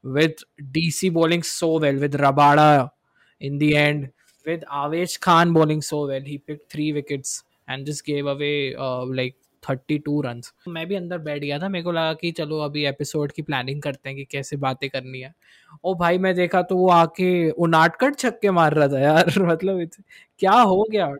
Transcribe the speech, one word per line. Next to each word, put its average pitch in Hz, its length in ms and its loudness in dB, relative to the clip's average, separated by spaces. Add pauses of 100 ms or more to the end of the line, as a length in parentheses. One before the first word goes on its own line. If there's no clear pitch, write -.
(180)
with 156 160 2 (440)
D 165 200 0
C 185 120 0
bowling 165 320 2
so - 280 -4
well, 147 340 2
with 143 180 -2
Rabada 143 680 6 (560)
in 143 140 -6
the 151 140 2
end, 147 340 0 (400)
with 160 160 -6 (100)
Avesh 156 460 -4
Khan 170 360 4
bowling 156 260 2
so 147 280 -6
well। 135 180 -8
He 143 100 -12 (120)
picked 147 260 -14
three 151 180 -4
wickets 143 360 -6 (400)
and 135 160 -10
just 147 200 -10
gave 143 200 -4
away, 143 500 -4
uh, 127 420 -6
like, 127 160 -4 (340)
thर्टी 143 320 -4
टू 147 240 -4
runs। 120 220 -10 (220)
मैं 165 200 -10
भी 196 80 -4
अंदर 175 220 -8
बैठ 147 240 -6
गया 143 180 -4
था, 190 100 -4
मेरे 180 140 -4
को 175 80 -4
लगा 160 220 -2
कि 170 180 -6
चलो 156 280 -4
अभी 147 260 -4
एपिसोड 143 460 -4
की - 100 -12
प्लानिंग 139 400 -6
करते 143 280 -8
हैं 135 80 -12
कि 139 80 -12
कैसे 139 320 -8
बातें 135 320 -4
करनी 131 300 -10
है। 135 160 -16 (480)
ओ 185 120 -2
भाई, 175 220 2
मैं 185 180 2
देखा 180 260 2
तो 180 160 0
वो 185 120 4
आके 170 600 4
उनाटकट 170 680 2
छक्के 226 360 -2
मार 165 220 4
रहा 147 140 4
था 139 120 0
यार। 156 260 4
<laughs> 165 120 0
मतलब, 185 420 0
it's, 170 240 -10 (360)
क्या 185 120 4
हो 214 400 6
गया? 196 160 0 (120)